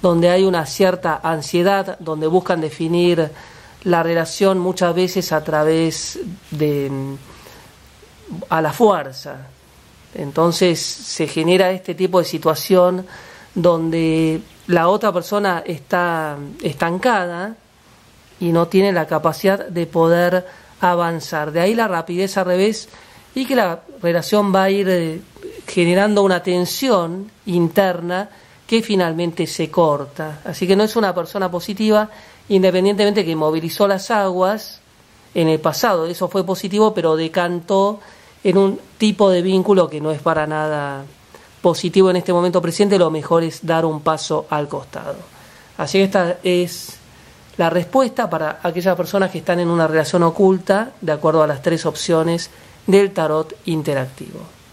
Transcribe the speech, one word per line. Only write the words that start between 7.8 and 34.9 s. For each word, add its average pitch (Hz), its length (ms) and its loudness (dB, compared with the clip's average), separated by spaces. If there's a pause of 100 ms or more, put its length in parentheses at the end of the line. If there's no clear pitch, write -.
a - 140 0
la 147 100 -2
fuerza. 139 760 -2 (680)
Entonces 165 680 2
se - 460 -6
genera 180 460 2
este 185 220 -8
tipo 180 260 2
de 165 40 2
situación 180 800 2 (500)
donde 160 840 0 (280)
la 170 200 2
otra 208 240 2
persona 180 540 -2
está 165 720 -4 (240)
estancada 180 960 -2 (840)
y 170 120 0
no 170 140 2
tiene 196 260 2
la 165 140 0
capacidad 160 640 0
de 170 180 -4
poder 175 580 2 (360)
avanzar. 170 720 0
De 165 80 0
ahí 196 140 2
la 226 140 0
rapidez 180 480 -4
al 190 100 0
revés 190 420 0 (460)
y 262 120 -4
que 269 80 -4
la 185 260 0 (220)
relación 180 520 0
va 190 100 4
a 190 60 2
ir, 196 180 0
eh, 170 320 -2 (460)
generando 196 560 2
una 185 200 2
tensión 180 880 -2 (160)
interna 175 840 0 (380)
que 226 160 2
finalmente 170 640 0
se 156 240 -4
corta. 151 720 -2
Así 180 220 -6
que 190 100 4
no 208 80 4
es 214 120 -2
una 202 180 0
persona 180 360 -4
positiva, 214 600 0 (380)
independientemente 196 760 2
que 160 120 -2
movilizó 160 500 0
las 190 240 -2
aguas 196 720 -2 (520)